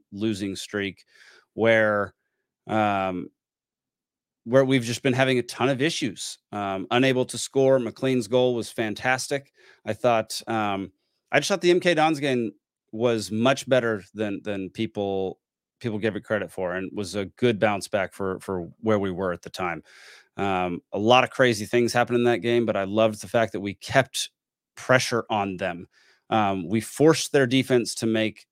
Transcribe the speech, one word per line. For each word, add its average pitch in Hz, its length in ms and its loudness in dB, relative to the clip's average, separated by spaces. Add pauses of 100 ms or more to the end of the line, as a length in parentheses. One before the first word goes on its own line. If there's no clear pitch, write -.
(140)
losing 101 420 -4
streak 98 480 -8 (500)
where, 107 600 2 (540)
um, 98 600 -2 (1200)
where 131 180 4
we've 131 220 2
just 117 180 -6
been 135 80 2
having 131 260 2
a 120 60 0
ton - 240 -4
of 131 140 0
issues. 143 560 -4 (160)
Um, 98 380 -6
unable 127 340 2
to - 120 -10
score. 135 400 2
McLean's 120 520 -2
goal 123 260 2
was 107 160 -6
fantastic. 127 800 -4 (340)
I 110 60 -4
thought, 110 560 0
um, 101 460 -4 (380)
I 139 80 4
just 147 100 -2
thought 185 120 -2
the 175 100 4
M 175 100 4
K 175 120 2
Dons 156 280 2
game 123 320 -2 (400)
was 110 380 -2
much 120 360 0
better 117 360 0 (100)
than, 104 300 -6
than 98 260 -6
people, 98 720 -4 (400)
people 107 200 -6
give 104 160 -2
it 101 80 -10
credit 101 280 -4
for, 90 240 -4
and 95 180 -6
was 98 220 -8
a 98 100 -4
good 113 340 0
bounce 104 280 0
back 95 260 -4
for, 95 260 -6
for 90 300 -8 (100)
where 110 200 0
we 98 120 -2
were 90 220 -4
at 85 80 -12
the - 80 -16
time. 85 340 -6 (540)
Um, 92 440 -2 (120)
a 101 40 -2
lot 120 260 6
of 117 60 -2
crazy 113 360 2
things 120 260 2
happened 120 260 0
in 120 60 2
that 120 140 2
game, 120 280 0
but 104 120 -2
I 98 80 -2
loved 107 360 0
the 101 60 -14
fact 113 240 0
that 101 80 -6
we 98 160 -6
kept - 540 -2 (460)
pressure 127 540 2
on 98 280 -2
them. 90 300 -6 (420)
Um, 98 380 0
we 110 120 0
forced - 520 4
their 139 140 4
defense 123 500 2
to - 100 -6
make 110 460 -2